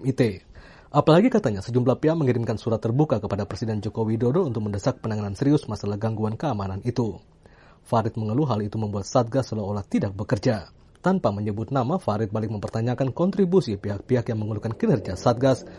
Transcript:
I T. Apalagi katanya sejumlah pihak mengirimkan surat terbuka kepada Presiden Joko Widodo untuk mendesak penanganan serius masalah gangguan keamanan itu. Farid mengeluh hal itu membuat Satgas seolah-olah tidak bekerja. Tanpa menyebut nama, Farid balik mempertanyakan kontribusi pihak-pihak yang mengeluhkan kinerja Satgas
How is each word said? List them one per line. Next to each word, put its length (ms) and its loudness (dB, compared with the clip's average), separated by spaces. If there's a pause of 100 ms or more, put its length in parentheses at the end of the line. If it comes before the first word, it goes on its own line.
I 80 2
T. 240 2 (560)
Apalagi 320 6
katanya 320 2
sejumlah 400 2
pihak 160 4
mengirimkan 400 2
surat 240 -2
terbuka 400 2
kepada 240 -2
Presiden 400 -4
Joko 240 -2
Widodo 400 2
untuk 160 -4
mendesak 400 -4
penanganan 320 -4
serius 320 2
masalah 320 -4
gangguan 400 -2
keamanan 480 -4
itu. 320 -2 (680)
Farid 320 0
mengeluh 320 0
hal 160 -2
itu 160 -6
membuat 240 -4
Satgas 480 0
seolah-olah 320 -4
tidak 320 -2
bekerja. 560 -2 (320)
Tanpa 240 2
menyebut 400 -4
nama, 320 0
Farid 320 -2
balik 160 -2
mempertanyakan 640 -2
kontribusi 640 2
pihak-pihak 480 0
yang 160 -2
mengeluhkan 320 -4
kinerja 400 0
Satgas 640 2